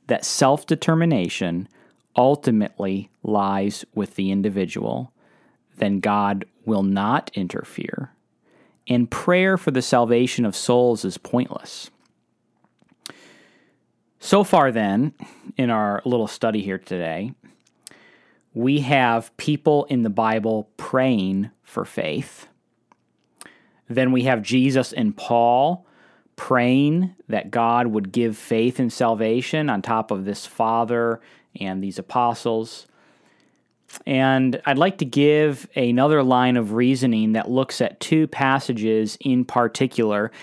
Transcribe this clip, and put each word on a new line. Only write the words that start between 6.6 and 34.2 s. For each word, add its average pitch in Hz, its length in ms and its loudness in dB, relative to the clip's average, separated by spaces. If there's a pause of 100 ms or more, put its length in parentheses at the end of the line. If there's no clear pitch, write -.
will 104 160 0
not 98 520 -2
interfere, - 760 -8 (800)
and 120 220 0
prayer 185 460 2
for 170 140 -4
the 131 100 0
salvation 120 640 2
of 101 120 -2
souls 123 480 2
is 95 120 -6
pointless. - 720 -6 (2250)
So 202 260 2
far 147 280 4
then, 110 420 0 (420)
in 123 140 0
our 104 340 -2
little 120 220 0
study 110 360 -2
here 95 160 -6
today, 90 540 -6 (1200)
we 135 280 0
have 123 560 2
people 147 480 0
in 123 180 0
the 110 80 0
Bible 110 640 0
praying 107 760 0 (120)
for - 220 -8
faith. - 640 -8 (1400)
Then 127 220 2
we 127 140 2
have 127 180 2
Jesus 127 500 2
and 107 240 -2
Paul 123 720 2 (500)
praying 143 800 2 (140)
that 110 220 -4
God 117 360 0
would 104 260 -4
give 117 240 -2
faith 117 420 -2
and 123 140 -2
salvation 120 800 -2
on 104 100 -2
top 113 300 -4
of 95 140 -4
this 101 200 -8
Father 117 760 -2 (380)
and 95 240 -6
these 95 160 -8
apostles. 117 880 -4 (1200)
And 131 600 2